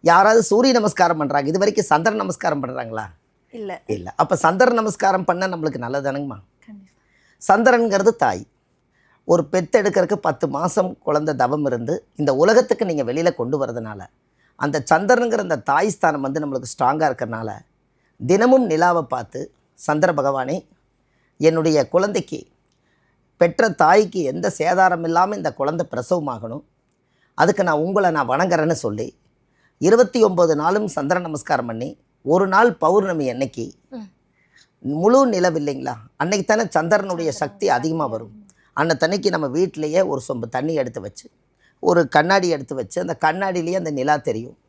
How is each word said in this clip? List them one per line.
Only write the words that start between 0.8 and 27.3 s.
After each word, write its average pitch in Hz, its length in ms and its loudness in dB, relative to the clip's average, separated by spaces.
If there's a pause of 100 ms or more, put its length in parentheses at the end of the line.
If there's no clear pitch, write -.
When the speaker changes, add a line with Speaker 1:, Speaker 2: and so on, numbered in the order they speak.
Speaker 1:
பண்றாங்க, 143 320 -2
இது 170 80 -2
வரைக்கும் 202 280 2
சந்திர 165 300 2
நமஸ்காரம் 170 480 -4
பண்றாங்களா? 117 420 -8 (460)
Speaker 2:
இல்ல. 208 340 -12
Speaker 1:
இல்ல. 92 300 -8
அப்ப - 200 0
சந்திர 190 380 2
நமஸ்காரம் 196 520 -2
பண்ணா 180 200 -2
நம்மளுக்கு 156 340 -6
நல்லதானுங்கம்மா? 135 600 -6 (260)
Speaker 2:
கண்டிப்பா. 202 320 -20 (500)
Speaker 1:
சந்திரன்கிறது 220 680 2
தாய். 101 320 -2 (760)
ஒரு 160 280 2
பெத்தெடுக்கறதுக்கு 196 640 0
பத்து 165 320 -4
மாசம் 170 520 -2
குழந்தை 151 360 -2
தவம் 135 300 0
இருந்து 123 400 -4 (100)
இந்த 143 200 0
உலகத்துக்கு 220 500 4
நீங்க 156 180 -2
வெளியில 160 320 0
கொண்டு 135 300 -4
வரதுனால 110 400 -10 (500)
அந்த 143 280 -4 (100)
சந்திரனுங்கிற 226 440 2
அந்த 175 200 -2
தாய் 156 320 0
ஸ்தானம் 156 320 0
வந்து 135 180 -4
நம்மளுக்கு 131 380 -8
ஸ்ட்ராங்கா 147 300 2
இருக்கறனால 113 440 -6 (760)
தினமும் 233 420 4
நிலாவை 170 320 2
பார்த்து, 127 500 -10 (220)
"சந்திர 156 400 0
பகவானே, 135 540 -2 (680)
என்னுடைய 156 500 2
குழந்தைக்கு, 190 600 -2 (880)
பெற்ற 175 320 2
தாய்க்கு 180 520 4
எந்த 147 360 -4
சேதாரம் 180 460 2
இல்லாம 175 320 0
இந்த 156 180 -4
குழந்தை 156 380 -4
பிரசவமாகணும், 123 720 -6 (680)